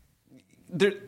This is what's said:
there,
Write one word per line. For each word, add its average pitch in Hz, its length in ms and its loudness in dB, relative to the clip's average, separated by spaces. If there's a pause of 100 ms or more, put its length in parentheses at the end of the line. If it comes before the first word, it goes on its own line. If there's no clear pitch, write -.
(760)
there, 190 180 4 (140)